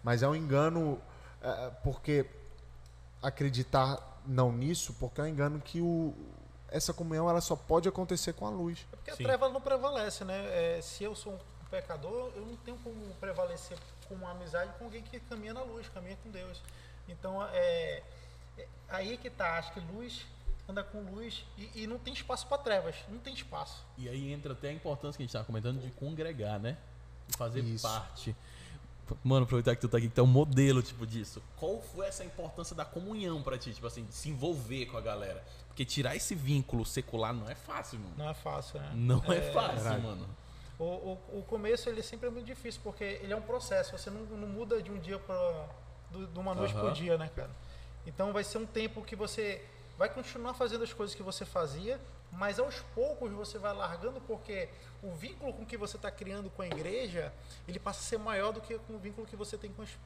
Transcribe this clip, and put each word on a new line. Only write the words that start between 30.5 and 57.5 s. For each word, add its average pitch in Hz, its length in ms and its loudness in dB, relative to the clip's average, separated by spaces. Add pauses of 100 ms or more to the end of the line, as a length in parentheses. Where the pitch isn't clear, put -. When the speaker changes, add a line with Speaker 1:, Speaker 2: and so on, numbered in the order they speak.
Speaker 3:
tipo, 117 260 -2
disso. 110 360 -4 (140)
Qual 196 260 0
foi 196 240 -4
essa 190 180 -4
importância 170 500 -6
da 156 100 -4
comunhão 180 580 -2
pra 127 160 0
ti? 117 160 -6
Tipo - 120 -6
assim, 117 180 -4
de 107 100 -10
se - 160 -4
envolver 131 560 0
com 117 100 -6
a 110 60 -2
galera. 101 420 -4 (240)
Porque - 160 -2
tirar 127 320 2
esse - 180 0
vínculo 131 520 4
secular 120 480 0
não 110 160 -4
é - 40 -6
fácil, - 440 -8
mano. 92 180 -8
Speaker 2:
Não 151 140 -2
é 156 40 -4
fácil, 143 460 -4
né? 143 140 -6
Speaker 3:
Não 120 360 8
é 175 80 8
Speaker 2:
É. - 140 2
Speaker 3:
fácil, 220 280 6
Speaker 1:
Verdade. 107 220 4
Speaker 3:
mano. 95 240 -4 (520)
Speaker 2:
O, 165 60 0
o, 185 560 -4
o - 60 -8
começo, 226 440 2
ele 220 120 -4
sempre 233 260 -4
é - 20 2
muito 233 160 -8
difícil, 233 360 -8
porque 233 220 -6
ele 202 280 -4
é 214 40 2
um 214 60 -4
processo. - 560 0
Você - 100 -6
não, 208 140 -6
não 208 260 -6
muda 214 320 2
de 180 100 -6
um 202 80 -4
dia 180 200 -4
pra... 170 480 2 (440)
Do, 185 160 -6
de 170 120 -8
uma 185 160 -2
noite 104 180 2
pro 104 140 2
Speaker 3:
Aham. 127 80 4
Speaker 2:
dia, 165 240 4
né, 156 180 -2
cara? - 140 -6 (560)
Então, 190 260 0
vai 202 120 2
ser 220 140 -4
um 220 80 -2
tempo 220 360 -2
que 220 140 -10
você 208 460 -2 (360)
vai 208 100 6
continuar 247 460 -4
fazendo 233 300 2
as 220 80 -6
coisas 202 220 -4
que - 80 -10
você 185 220 -4
fazia, 175 560 0 (320)
mas 196 260 0
aos 269 180 2 (180)
poucos 262 380 2
você 208 260 -6
vai 202 160 0
largando, 196 480 -2
porque 202 460 -4 (340)
o 196 100 -6
vínculo 226 400 -6
com 214 140 -8
que 240 100 -8
você 208 220 -6
tá - 140 -6
criando 196 360 -6
com - 140 -8
a 180 40 -2
igreja, 170 680 -2 (340)